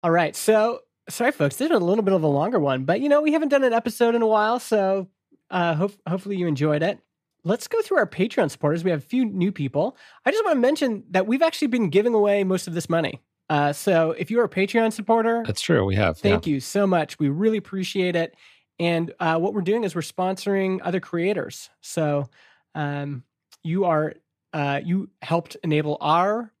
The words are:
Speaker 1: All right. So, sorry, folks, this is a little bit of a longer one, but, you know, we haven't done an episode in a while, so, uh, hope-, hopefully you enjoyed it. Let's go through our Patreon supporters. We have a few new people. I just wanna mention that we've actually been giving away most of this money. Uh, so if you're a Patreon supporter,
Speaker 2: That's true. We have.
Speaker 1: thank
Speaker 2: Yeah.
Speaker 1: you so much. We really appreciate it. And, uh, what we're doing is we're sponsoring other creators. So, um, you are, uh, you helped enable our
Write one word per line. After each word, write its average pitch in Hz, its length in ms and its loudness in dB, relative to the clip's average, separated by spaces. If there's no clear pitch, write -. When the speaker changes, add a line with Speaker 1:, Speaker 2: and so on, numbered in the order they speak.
Speaker 1:
All 170 80 2
right. 165 240 2
So, 220 460 2
sorry, 240 240 0
folks, 143 240 0
this 311 140 -2
is 320 60 4
a - 20 4
little 190 240 2
bit 190 120 2
of 170 80 2
a 151 60 2
longer 160 300 0
one, 135 260 0
but, 170 160 0
you 285 80 -2
know, 294 140 4
we 302 100 2
haven't 311 180 0
done 277 120 4
an 247 100 2
episode 233 440 0
in 233 60 2
a 226 40 2
while, 220 320 2
so, 190 500 0
uh, 170 240 0
hope-, 185 340 -2
hopefully 190 280 -4
you 180 100 -2
enjoyed 147 360 0
it. 190 160 -2
Let's 190 240 -2
go 453 140 -2
through 381 160 0
our 214 80 4
Patreon 185 440 0
supporters. 165 340 -2
We 185 60 2
have 156 100 -2
a - 60 -20
few 254 200 0
new 190 260 -2
people. 147 440 -4
I 247 60 2
just 427 140 0
wanna 311 160 2
mention 247 500 0
that 185 160 0
we've 254 160 2
actually 320 260 0
been 226 220 0
giving 214 240 2
away 202 300 4
most 185 240 -2
of 170 60 -8
this 165 140 -6
money. 165 320 -2
Uh, 147 220 2
so 165 400 2
if 175 180 -6
you're 233 140 2
a - 40 -2
Patreon 220 440 0
supporter, 226 540 0
Speaker 2:
That's - 140 -4
true. 131 240 2
We 98 120 0
have. 90 200 2
Speaker 1:
thank - 300 0
Speaker 2:
Yeah. 151 80 0
Speaker 1:
you 135 60 -2
so 202 260 -2
much. 170 320 0
We 147 100 0
really 208 300 0
appreciate 185 580 -4
it. 165 180 -2
And, 170 420 -2
uh, 165 180 0
what 185 140 -2
we're 208 80 -2
doing 208 240 -2
is 180 100 -4
we're 175 60 -4
sponsoring 190 840 -2
other 180 180 -2
creators. 180 680 -4
So, 147 500 -2
um, 143 500 -6
you 175 220 -2
are, 156 300 2
uh, 143 300 -2
you 185 280 -2
helped - 420 -4
enable 151 380 -2
our 202 600 0